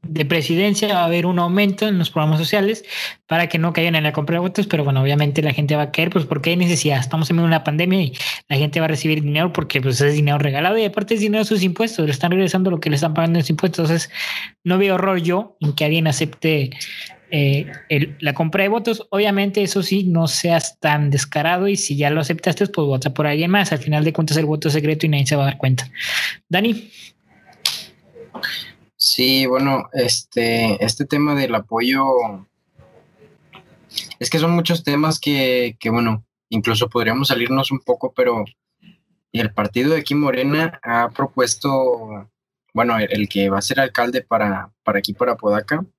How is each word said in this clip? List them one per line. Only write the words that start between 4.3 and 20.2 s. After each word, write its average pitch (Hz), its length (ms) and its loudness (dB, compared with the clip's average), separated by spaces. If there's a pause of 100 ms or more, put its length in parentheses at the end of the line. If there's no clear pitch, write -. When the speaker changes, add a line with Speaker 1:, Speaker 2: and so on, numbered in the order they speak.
Speaker 1:
de 170 40 0
votos, 185 280 -2
pero 156 160 0
bueno, 139 180 2
obviamente 143 400 2
la 151 120 0
gente 147 220 0
va 147 80 0
a 143 80 -4
caer, 165 180 0
pues, 170 160 0
porque 147 260 -2
hay 170 40 2
necesidad. 160 440 0
Estamos 160 300 -2
en 165 60 2
medio 170 120 4
de 165 80 4
una 156 80 0
pandemia 180 380 0
y 135 120 -2 (340)
la 143 100 0
gente 151 220 0
va 160 60 2
a 160 40 0
recibir 156 320 0
dinero 151 300 0
porque, - 300 -4
pues, 127 200 0
es 143 120 4
dinero 147 240 2
regalado 147 400 0
y 220 80 2
aparte 208 300 -2
es 214 40 -2
dinero 214 240 2
de 208 40 -2
sus 214 160 2
impuestos, 190 420 0
le 147 60 0
están 156 200 0
regresando 185 400 2
lo 165 80 -2
que 160 100 -2
le 147 60 2
están 156 180 0
pagando 165 260 2
en 156 40 0
sus - 80 -2
impuestos. 165 380 0
Entonces, 165 220 -2 (520)
no 180 140 2
veo 196 180 4
horror 185 260 0
yo 180 380 -2
en 147 140 0
que 151 120 0
alguien 160 220 2
acepte, 151 640 0 (600)
eh, 143 400 0 (180)
el, 151 300 0
la 147 140 -2
compra 165 300 0
de 196 60 0
votos. 226 420 -2
Obviamente, 202 500 0
eso 196 220 0
sí, 196 200 0
no 165 240 2